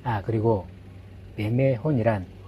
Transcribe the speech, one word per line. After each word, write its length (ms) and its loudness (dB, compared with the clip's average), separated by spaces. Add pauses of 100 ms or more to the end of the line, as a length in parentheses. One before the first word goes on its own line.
아, 180 -2
그리고 460 2 (680)
매매혼이란 880 2 (200)